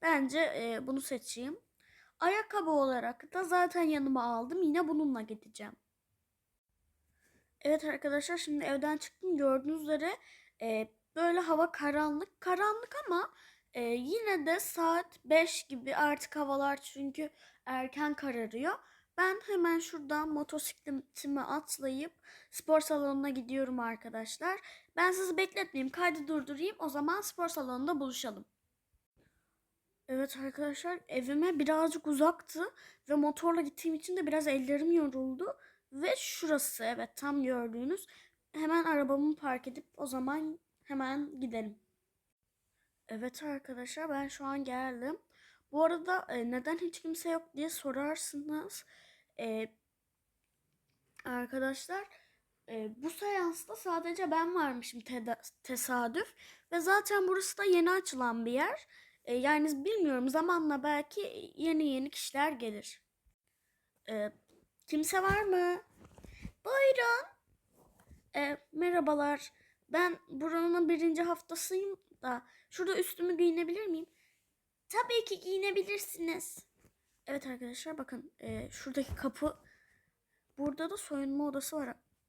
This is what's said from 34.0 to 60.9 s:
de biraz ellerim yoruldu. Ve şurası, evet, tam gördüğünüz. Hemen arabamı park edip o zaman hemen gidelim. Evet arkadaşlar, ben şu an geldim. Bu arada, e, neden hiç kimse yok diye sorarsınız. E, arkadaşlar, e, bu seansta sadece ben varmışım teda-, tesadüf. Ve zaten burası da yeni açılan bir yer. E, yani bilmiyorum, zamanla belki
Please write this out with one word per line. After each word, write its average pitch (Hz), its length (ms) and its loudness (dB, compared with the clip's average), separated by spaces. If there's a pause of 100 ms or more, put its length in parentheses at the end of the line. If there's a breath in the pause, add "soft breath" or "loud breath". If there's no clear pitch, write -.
de 359 100 0
biraz 302 200 2
ellerim 285 460 2
yoruldu. 262 680 0 (340 soft breath)
Ve 277 240 0
şurası, - 680 -2
evet, 233 320 -4
tam 285 260 0
gördüğünüz. 247 640 -2 (460 loud breath)
Hemen 311 320 2
arabamı 285 520 2
park 254 320 -4
edip 262 180 -12 (100)
o 294 100 -6
zaman 285 520 -2 (260)
hemen 277 560 -4
gidelim. 226 380 -6 (1300)
Evet 247 340 -8
arkadaşlar, 277 680 -8
ben 277 200 -2
şu 277 160 -12
an 277 200 -2
geldim. 254 540 -4 (540 soft breath)
Bu 302 120 6
arada, 349 440 2
e, 240 220 -2
neden 254 280 -2
hiç 339 240 -6
kimse 330 280 -4
yok 330 240 -2
diye 302 160 -4
sorarsınız. 302 1160 -6 (560 soft breath)
E, 220 280 -4 (1600)
arkadaşlar, 269 840 -4 (600 soft breath)
e, 220 280 -6
bu 277 140 -6
seansta 381 640 -2
sadece 339 540 -2
ben 330 240 2
varmışım 247 460 -2
teda-, 240 420 -6 (200)
tesadüf. 247 720 -2 (380 loud breath)
Ve 339 80 2
zaten 392 480 4
burası 370 300 0
da 403 60 0
yeni 349 260 8
açılan 254 560 0
bir 240 60 0
yer. 370 340 0 (380 loud breath)
E, 240 100 -2
yani 285 500 2
bilmiyorum, 302 440 2
zamanla 311 540 2
belki - 760 -2